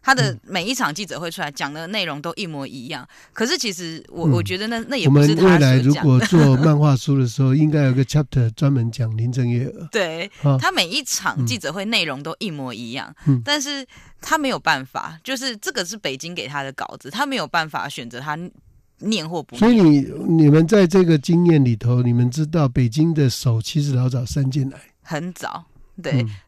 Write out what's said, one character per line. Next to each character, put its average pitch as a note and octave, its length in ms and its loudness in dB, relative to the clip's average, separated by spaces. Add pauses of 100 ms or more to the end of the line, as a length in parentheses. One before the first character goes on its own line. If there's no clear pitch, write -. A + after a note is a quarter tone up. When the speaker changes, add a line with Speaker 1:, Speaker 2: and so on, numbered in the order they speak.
Speaker 1:
他 C4 140 2
的 B2 280 0
每 F3 200 -4
一 A#3 100 -4
场 F#3 200 -2
记 G3 120 -8
者 D3+ 140 -10
会 E3+ 100 -8
出 F#3 120 -10
来 D3 100 -6
讲 C#3+ 220 -8
的 D#3+ 140 -10
内 G3+ 180 -4
容 D3 160 -8
都 E3+ 140 -8
一 G3 100 -8
模 C#3+ 200 -8
一 B2+ 220 -14
样。 C#3+ 160 -12
Speaker 2:
嗯。 - 300 -20
Speaker 1:
可 A3 120 -2
是 D#4 120 -2
其 G#3 160 -4
实 E3 340 -10
我， E3+ 180 -8
Speaker 2:
嗯。 D3+ 60 4
Speaker 1:
我 A2+ 100 2
觉 C3+ 160 -4
得 G#3 100 -6
那， A#3 200 -4
那 C3+ 80 -6
也 D3 140 0
不 C#3+ 120 6
是 D#3 140 4
他 E3 60 0
所 F#3 80 6
讲 F3 100 6
的。 - 0 -
Speaker 2:
我 - 0 -
们 - 0 -
未 - 0 -
来 C3 220 4
如 C3+ 140 4
果 C3 260 4
做 C#3+ 360 6
漫 D3+ 220 4
画 D3 160 4
书 C#3 240 0
的 B2+ 80 2
时 A#2 140 -4
候， C3 120 4
应 D#3 160 4
该 D3 140 2
有 C3 100 2
个 C3 120 2
chapter C3+ 460 0
专 C#3 200 0
门 A#2 180 0
讲 A2 280 -4
林 A#2 120 -2
郑 B2 200 -2
月 A#2+ 160 0
娥。 - 220 -12
Speaker 1:
<laughs> - 40 -16
对， F3 400 -4 (120)
Speaker 2:
啊。 C#3 140 4
Speaker 1:
他 E4+ 140 0
每 D#4 160 0
一 C4+ 160 -4
场 B2+ 420 -4
记 A#2+ 120 -2
者 D#3 160 -8
会 G3 100 -8
内 G#3 220 -2
容 C#3+ 180 -8
都 D#3+ 160 -10
一 G#3+ 100 -6
模 C3+ 240 -8
一 A#2 180 -12
样， C3 220 -12 (140)
Speaker 2:
嗯。 C3 160 2
Speaker 1:
但 D4 180 -2
是 C#4 240 -8 (360)
他 D#4+ 160 -2
没 C#4 120 -2
有 F#3 80 -2
办 C#3 280 -2
法， D#3+ 380 -12
就 B3+ 140 -6
是 B3 200 -8
这 F#4 140 -8
个 G3 140 -6
是 G3 100 -12
北 C#3 220 -8
京 D#3+ 160 -12
给 C3 140 -10
他 C#3 160 -8
的 C3+ 100 -10
稿 - 260 -12
子， F#3 100 -16
他 B3 160 -4
没 C4+ 120 -6
有 D#3+ 100 -4
办 D#3+ 220 -2
法 C#3 180 -8
选 B2+ 220 -12
择 A#2+ 100 -14
他 D3+ 180 -8 (640)
念 F3+ 300 -4
或 E3 140 -6
不 - 120 -18
念。 - 40 -12
Speaker 2:
所 A3 100 6
以 G#3+ 180 6
你， D3 120 8 (280)
你 D#3+ 220 6
们 D#3+ 180 6
在 G3 200 6
这 F#3 160 4
个 E3 120 4
经 F3 300 2
验 D#3 180 6
里 A#2+ 120 2
头， B2 260 2
你 B2 100 2
们 A#2+ 200 2
知 D#3 120 -2
道 D3+ 240 0
北 B2 220 2
京 D#3+ 240 2
的 C#3+ 160 2
手 A2+ 320 -2
其 D3 220 -2
实 C#3+ 100 -2
老 B2+ 160 0
早 B2+ 160 -4
伸 C3+ 240 -2
进 C3+ 220 -2
来。 - 80 -20 (240)
Speaker 1:
很 E3 300 -8
早， - 300 -12 (380)
对。 C3+ 220 -2
Speaker 2:
嗯。 A2 60 -4 (180)